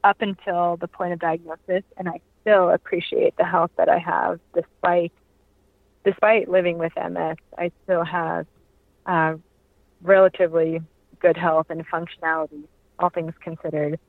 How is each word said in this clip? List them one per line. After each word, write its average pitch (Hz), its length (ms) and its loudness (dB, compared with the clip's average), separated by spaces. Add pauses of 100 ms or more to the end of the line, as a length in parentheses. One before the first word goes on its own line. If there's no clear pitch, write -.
up 202 160 4
until 175 560 -2
the 175 120 -10
point 175 260 -6
of 165 40 -10
diagnosis, 170 640 -4 (140)
and 180 120 -8
I 170 120 -10 (220)
still 190 280 4
appreciate - 680 0
the 180 60 2
health 170 340 0
that 170 100 2
I 175 100 4
have 170 400 -2 (160)
despite, 175 580 -2 (920)
despite 214 460 2
living 175 260 2
with 165 220 -4
M 170 180 -6
S. 160 200 -4 (200)
I 175 140 -4 (140)
still 170 200 0
have, 165 420 -4 (600)
uh, 160 300 0 (640)
relatively 165 800 4 (380)
good 165 180 4
health 160 320 0
and 165 180 -8
functionality, 160 760 -6 (340)
all 180 100 0
things 165 320 -6
considered. 156 580 -6 (100)